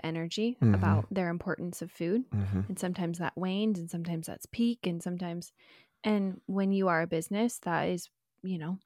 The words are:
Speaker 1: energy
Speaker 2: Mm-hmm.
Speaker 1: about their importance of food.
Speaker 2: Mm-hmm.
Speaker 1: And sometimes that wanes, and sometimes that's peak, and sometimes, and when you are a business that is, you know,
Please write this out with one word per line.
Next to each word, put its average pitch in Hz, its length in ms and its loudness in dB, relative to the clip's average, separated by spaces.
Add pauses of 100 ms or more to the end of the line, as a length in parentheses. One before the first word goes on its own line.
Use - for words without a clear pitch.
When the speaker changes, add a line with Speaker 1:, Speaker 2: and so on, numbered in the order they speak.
Speaker 1:
energy 170 580 -2
Speaker 2:
Mm-hmm. 107 140 8
Speaker 1:
about 98 360 4
their 185 180 0
importance 175 520 -4
of 170 100 -8
food. 202 420 0
Speaker 2:
Mm-hmm. 98 340 0
Speaker 1:
And 190 120 -6
sometimes 180 400 -2
that - 180 -4
wanes, 190 420 0
and 170 100 -8
sometimes 165 380 -4
that's - 200 -12
peak, 233 380 0
and 170 160 -2
sometimes, 175 500 -6 (520)
and 196 420 2
when 196 260 2
you 196 180 4
are 165 120 4
a 170 60 0
business 196 520 0
that 165 300 0
is, 180 200 -4 (340)
you 185 140 -2
know, 165 280 -4